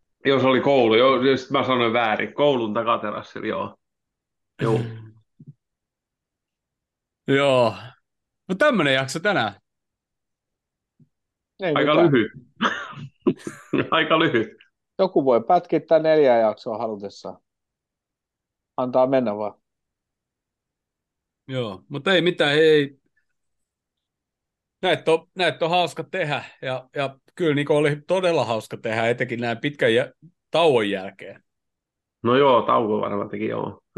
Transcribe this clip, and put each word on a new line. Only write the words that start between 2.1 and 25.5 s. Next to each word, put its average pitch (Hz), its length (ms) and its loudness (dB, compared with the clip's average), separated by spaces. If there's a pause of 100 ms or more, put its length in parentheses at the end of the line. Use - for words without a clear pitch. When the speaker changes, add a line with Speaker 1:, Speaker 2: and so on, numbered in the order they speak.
Speaker 1:
Koulun 123 400 0
takaterassilla, 110 720 -6
joo. 101 300 -6 (840)
Joo. 113 180 0 (2500)
Speaker 2:
<laughs> - 0 -
Joo. 131 460 4 (760)
No 185 60 -4
tämmönen 190 400 2
jakso 135 260 -4
tänään. 143 340 -2 (2000)
Speaker 3:
Ei 170 120 -2
Speaker 1:
Aika 143 200 2
Speaker 3:
mitään. 170 180 4
Speaker 1:
lyhyt. 113 200 2 (840)
<laughs> - 760 -6
Aika 160 280 0
lyhyt. 123 300 0 (500)
Speaker 3:
Joku 190 260 0
voi 117 200 2
pätkittää 170 540 2
neljä 151 400 4
jaksoa 107 400 -2
halutessaan. 101 600 -10 (1400)
Antaa 127 300 2
mennä 123 300 0
vaan. 104 180 -8 (1900)
Speaker 2:
Joo, 117 400 -8
mut 143 200 -6
ei 180 140 2
mitään, 170 300 0
ei. 151 440 4 (1900)
Näet 165 260 0
on, 165 260 0
näet 165 280 -2